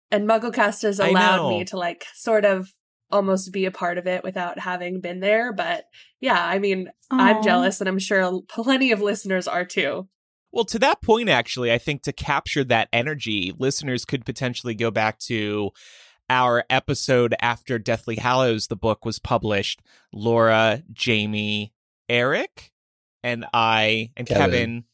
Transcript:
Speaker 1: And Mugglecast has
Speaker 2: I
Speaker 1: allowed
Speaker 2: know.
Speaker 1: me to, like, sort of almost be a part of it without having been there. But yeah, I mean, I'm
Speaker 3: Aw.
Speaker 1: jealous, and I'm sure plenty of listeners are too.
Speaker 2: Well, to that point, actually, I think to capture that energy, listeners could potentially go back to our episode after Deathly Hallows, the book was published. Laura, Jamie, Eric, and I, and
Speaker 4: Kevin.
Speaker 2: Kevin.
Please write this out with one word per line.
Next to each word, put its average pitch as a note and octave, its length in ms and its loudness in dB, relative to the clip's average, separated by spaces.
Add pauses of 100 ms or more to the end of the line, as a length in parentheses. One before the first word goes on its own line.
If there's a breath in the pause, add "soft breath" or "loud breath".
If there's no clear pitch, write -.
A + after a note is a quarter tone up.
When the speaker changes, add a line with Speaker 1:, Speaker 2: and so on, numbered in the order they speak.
(100)
Speaker 1:
And G#3 180 2
Mugglecast A3 540 2
has G3+ 180 0
Speaker 2:
I F#3+ 80 2
Speaker 1:
allowed F#3 300 4
Speaker 2:
know. C3 200 0
Speaker 1:
me F#3 80 -4
to, G3 120 -10
like, E3+ 360 -6
sort G#3+ 300 2
of F#3+ 240 2 (420)
almost F#3+ 420 0
be F#3+ 140 -2
a F#3 40 -2
part F3 280 -4
of F3+ 80 -4
it F3+ 180 -2
without F#3 340 -6
having F3+ 420 -6
been F3 200 -8
there. A3 320 2
But F3 320 -4 (360 loud breath)
yeah, G#3 240 2
I F3 140 0
mean, F#3+ 300 -2 (220)
I'm B3+ 280 6
Speaker 3:
Aw. - 40 -4
Speaker 1:
jealous, F#3 380 2
and F#3+ 80 -4
I'm F#3+ 100 0
sure F#3 500 0
plenty B3+ 440 0
of G3+ 100 0
listeners G3 460 -2
are F3+ 180 -2
too. F3+ 420 -4 (460)
Speaker 2:
Well, A#3 120 2
to A3+ 140 -4
that C#4 220 2
point, A3+ 280 2
actually, A#2+ 420 0
I A#2 60 4
think - 240 -6
to C#3 100 -4
capture - 520 -2
that A2+ 280 2
energy, A#2 680 -2
listeners C3 460 -2
could C3 220 -6
potentially B2 480 -6
go A2+ 160 -2
back G#2+ 300 0
to G#2 500 -4 (580 loud breath)
our B2 400 4
episode B2+ 720 0
after A#2 380 -2
Deathly A2+ 380 -4
Hallows, B2 500 0
the - 100 -6
book G#2+ 300 -2
was A2+ 120 -6
published. G#2 600 -2 (320 soft breath)
Laura, A2+ 720 2 (100)
Jamie, G#2+ 800 -2 (360)
Eric, C3+ 600 -2 (520)
and A#2+ 320 -6
I, A2+ 600 2
and A#2+ 120 -8
Speaker 4:
Kevin. - 220 2
Speaker 2:
Kevin. A#2 440 -2